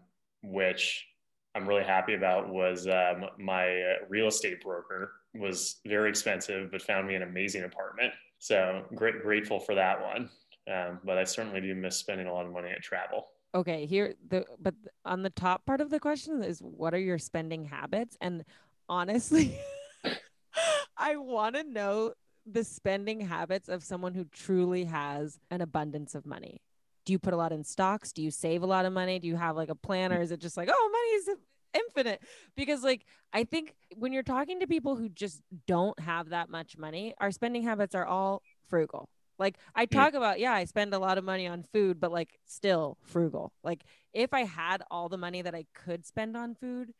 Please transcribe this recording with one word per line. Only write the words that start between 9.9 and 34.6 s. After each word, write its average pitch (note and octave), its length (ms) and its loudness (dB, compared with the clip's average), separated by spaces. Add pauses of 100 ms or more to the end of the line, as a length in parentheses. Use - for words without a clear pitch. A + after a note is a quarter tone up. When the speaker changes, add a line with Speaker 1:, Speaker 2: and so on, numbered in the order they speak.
Speaker 1:
one. A2 300 -4 (420)
Um, F2+ 320 -4
but F#2+ 140 2
I F#2 60 4
certainly G2+ 360 -4
do F#2+ 140 -2
miss F#2 220 -4
spending F#2+ 320 -4
a F2+ 40 -2
lot F2+ 140 -2
of F2 60 -10
money F2 180 -6
at - 120 -6
travel. - 460 -4 (260)
Speaker 2:
Okay, E3 320 0
here, G3 260 0 (160)
the, F#3 160 0 (160)
but F#3+ 140 -2 (320)
on F#3 160 -2
the F#3+ 80 -2
top F#3 340 0
part C4+ 160 2
of D4 80 -2
the D4 100 2
question D4 460 -2
is, E3+ 160 -4
"What E3 320 -4
are F3+ 60 2
your F#3 200 0
spending D#3+ 460 -4
habits?" D3 560 -4
And F3 240 -4 (460)
honestly, A3+ 680 4 (460)
<laughs> - 960 -2
I D4+ 180 0
wanna B3+ 480 0
know A3 480 0 (320)
the A3+ 180 0
spending G3+ 580 -2
habits F3 500 -2
of F3+ 120 -4
someone F3+ 300 -4
who F3+ 140 -4
truly F3+ 580 2
has D3 540 -4 (120)
an F3+ 120 -2
abundance D3+ 520 -4
of D3+ 120 -10
money. - 340 -12 (460)
Do F#3 80 2
you F#3 40 4
put F#3 140 0
a E3+ 60 2
lot E3 140 2
in D3+ 120 -4
stocks? - 480 0
Do D#3+ 100 -6
you D#3 80 0
save E3+ 320 0
a F#3 40 0
lot F#3 180 4
of F#3 80 0
money? F#3 260 0
Do E3+ 100 -4
you E3 80 0
have, E3+ 200 0
like, D#3+ 140 -2
a D#3 40 -4
plan, F#3 380 0
or F3 80 4
is E3+ 100 0
it E3+ 100 -6
just E3+ 180 -8
like, F3+ 120 -2
"Oh, A4+ 220 4
money G#4+ 400 0
is F#4 60 -6 (480)
infinite"? A#3 340 -2 (340)
Because, C4+ 280 0
like, C4 240 2 (260)
I A3+ 120 2
think D#4 300 -4 (220)
when B3+ 160 -2
you're C4 100 0
talking C#4+ 380 0